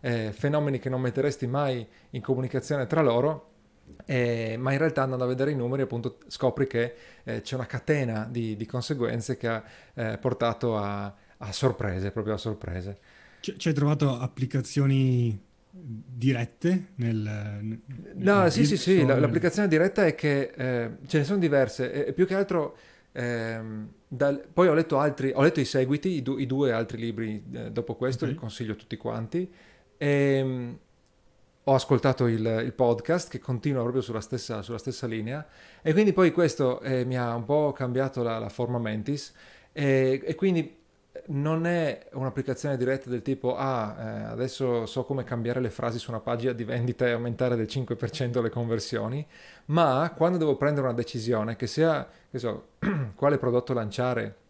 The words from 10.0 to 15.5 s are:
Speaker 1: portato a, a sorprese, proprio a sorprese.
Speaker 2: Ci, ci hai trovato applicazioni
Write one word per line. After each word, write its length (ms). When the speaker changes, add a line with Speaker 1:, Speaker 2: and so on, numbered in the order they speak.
Speaker 1:
portato 580
a, 380
a 160
sorprese, 580
proprio 240
a 40
sorprese. 600
Speaker 2:
Ci, 180
ci 100
hai 60
trovato 440
applicazioni 1200